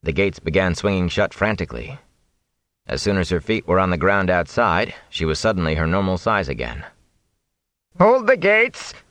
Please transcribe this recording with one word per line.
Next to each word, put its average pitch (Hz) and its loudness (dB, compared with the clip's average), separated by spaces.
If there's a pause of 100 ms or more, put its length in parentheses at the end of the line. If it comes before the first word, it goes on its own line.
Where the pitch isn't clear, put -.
The 82 -4
gates 95 -2
began 87 0
swinging 92 0
shut - -2
frantically. 98 -6 (880)
As - -6
soon 101 0
as 90 0
her 90 0
feet - -4
were 90 2
on 95 2
the 90 0
ground 92 2
outside, 90 0 (140)
she - -6
was 78 0
suddenly 85 0
her 80 0
normal 92 0
size 98 0
again. 62 -8 (1120)
Hold 220 4
the 254 6
gates! 214 0 (160)